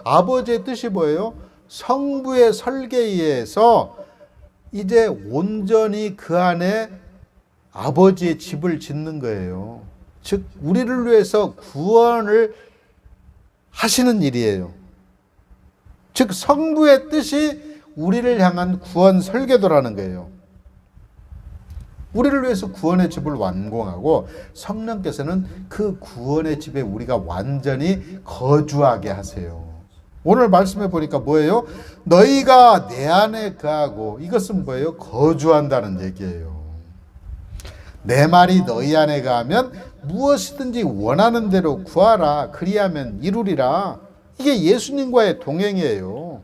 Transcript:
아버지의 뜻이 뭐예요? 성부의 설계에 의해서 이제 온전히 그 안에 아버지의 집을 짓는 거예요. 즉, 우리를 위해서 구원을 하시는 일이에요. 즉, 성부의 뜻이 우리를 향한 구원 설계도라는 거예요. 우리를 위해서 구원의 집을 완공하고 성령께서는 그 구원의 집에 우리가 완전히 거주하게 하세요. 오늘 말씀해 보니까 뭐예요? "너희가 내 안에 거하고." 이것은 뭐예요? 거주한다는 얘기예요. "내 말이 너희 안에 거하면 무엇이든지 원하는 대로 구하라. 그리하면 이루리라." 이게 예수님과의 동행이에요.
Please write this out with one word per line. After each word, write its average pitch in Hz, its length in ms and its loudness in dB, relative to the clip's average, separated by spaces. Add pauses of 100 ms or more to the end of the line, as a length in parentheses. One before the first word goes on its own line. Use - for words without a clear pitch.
아버지의 226 600 0
뜻이 240 240 -8
뭐예요? 180 460 -2 (340)
성부의 262 840 0
설계에 254 480 -4
의해서 170 960 2 (720)
이제 214 360 2
온전히 202 1120 -2
그 165 220 -4
안에 185 500 0 (840)
아버지의 160 680 2
집을 156 420 -6
짓는 151 380 -10
거예요. 104 640 -8 (400)
즉, 196 220 -6 (180)
우리를 240 440 -2
위해서 208 480 2
구원을 220 1000 2 (1160)
하시는 226 520 0
일이에요. 107 500 -2 (1400)
즉, 208 200 0
성부의 294 760 2
뜻이 294 760 -4 (140)
우리를 233 440 0
향한 180 380 0
구원 185 420 4
설계도라는 185 760 2
거예요. 92 380 -10 (1800)
우리를 269 300 2
위해서 214 240 -2
구원의 170 420 0
집을 143 240 -6
완공하고 104 960 -4 (260)
성령께서는 190 920 -8 (220)
그 202 300 -4
구원의 151 640 -4
집에 135 200 -8
우리가 117 360 -4
완전히 135 1080 -4
거주하게 139 840 0
하세요. 92 640 -12 (480)
오늘 226 260 4
말씀해 190 400 2
보니까 156 300 -4
뭐예요? 156 480 2 (380)
"너희가 254 840 8
내 127 200 -6
안에 214 480 0
거하고." 135 640 -4
이것은 185 440 -4
뭐예요? 135 320 -4
거주한다는 135 1080 2
얘기예요. 87 520 -10 (1500)
"내 135 220 4
말이 180 380 6
너희 131 320 -2
안에 151 260 2
거하면 127 500 0 (300)
무엇이든지 240 840 -4
원하는 175 640 0
대로 180 320 0
구하라. 165 720 2
그리하면 170 720 -4
이루리라." 180 760 -2 (400)
이게 262 240 0
예수님과의 240 800 2
동행이에요. 143 1040 -4